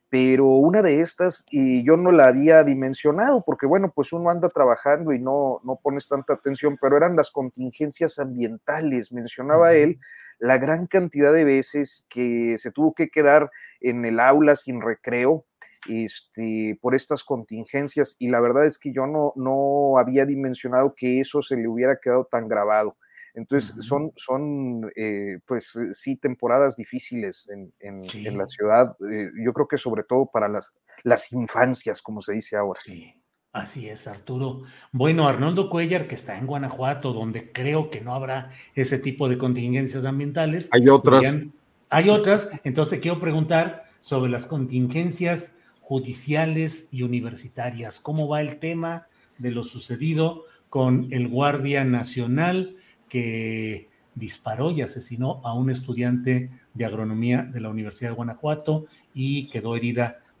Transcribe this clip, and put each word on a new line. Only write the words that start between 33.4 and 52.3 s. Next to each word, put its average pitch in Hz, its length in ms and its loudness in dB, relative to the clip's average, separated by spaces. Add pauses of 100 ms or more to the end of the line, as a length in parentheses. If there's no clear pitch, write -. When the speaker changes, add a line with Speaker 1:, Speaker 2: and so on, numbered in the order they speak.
Speaker 2:
así 107 380 -12
es, 107 180 -16
Arturo. 127 540 -10 (300)
Bueno, 151 360 4
Arnoldo 165 420 0
Cuellar, 170 380 -2
que - 60 -10
está 104 240 -12
en 127 80 -8
Guanajuato, 131 640 -6
donde 110 400 -8
creo 151 380 -2
que 107 120 -12
no 123 120 -10
habrá 131 380 -8 (240)
ese 135 240 0
tipo 135 280 -4
de 123 120 0
contingencias 127 640 -2
ambientales, 151 680 -4
Speaker 3:
Hay 123 180 8
otras. 135 340 8
Speaker 2:
ya, 147 200 0 (460)
hay 165 200 4
otras, 208 400 2 (140)
entonces 147 280 -2
te 120 80 -4
quiero 170 200 -4
preguntar 165 680 0 (140)
sobre 127 300 -2
las 120 160 -6
contingencias 160 1080 -4 (260)
judiciales 151 1080 -4
y 127 100 -8
universitarias. 120 1000 -8
¿Cómo 151 280 -6
va 151 140 -2
el 147 180 -8
tema 165 480 -8 (320)
de 123 120 -6
lo 117 120 -6
sucedido 156 800 -4 (260)
con 127 420 2
el 123 160 -2
Guardia 139 560 0
Nacional 131 920 -2 (320)